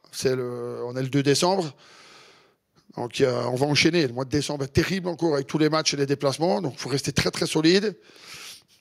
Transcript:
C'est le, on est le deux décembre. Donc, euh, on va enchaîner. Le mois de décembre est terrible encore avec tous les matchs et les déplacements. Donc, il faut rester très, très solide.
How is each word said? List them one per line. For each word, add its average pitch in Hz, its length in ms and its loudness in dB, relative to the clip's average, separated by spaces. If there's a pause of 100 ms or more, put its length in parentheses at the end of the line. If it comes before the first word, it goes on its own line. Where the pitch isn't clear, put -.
(140)
C'est 131 220 0
le, 120 480 -6
on 123 140 -8
est 131 40 -2
le 131 60 -2
deux 135 160 2
décembre. 165 500 2 (1200)
Donc, 120 240 -6
euh, 123 240 2
on 123 100 -2
va 131 100 0
enchaîner. 160 400 4
Le 117 60 -4
mois 127 140 -6
de 123 40 -10
décembre 143 360 -2
est - 80 -10
terrible 175 340 0
encore 165 280 0
avec 135 120 -2
tous 165 100 -2
les 151 120 4
matchs 156 240 0
et 143 40 -6
les 143 80 0
déplacements. 147 560 0
Donc, 143 120 -4
il - 60 -16
faut - 100 -8
rester 143 240 -2
très, - 180 0
très - 160 -2
solide. 180 500 4 (840)